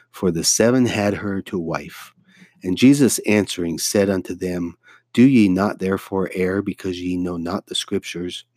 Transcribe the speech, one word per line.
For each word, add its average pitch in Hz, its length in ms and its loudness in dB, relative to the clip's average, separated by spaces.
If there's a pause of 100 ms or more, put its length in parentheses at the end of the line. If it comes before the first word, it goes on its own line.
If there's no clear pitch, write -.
(120)
For - 180 -2
the 82 140 -2
seven 123 420 2
had 101 300 0
her 95 260 -6
to - 160 -8
wife." 82 560 -8 (480)
And 90 160 -4
Jesus 135 480 6
answering 90 540 0
said 101 320 0
unto 92 240 -4
them, 87 420 -6 (340)
"Do 117 120 4
ye 123 260 6
not 95 300 0
therefore 95 560 -2
err, 92 260 0
because 92 400 -6
ye 90 160 -4
know 90 200 -4
not 87 280 -6
the - 80 -14
Scriptures, 90 720 -8 (100)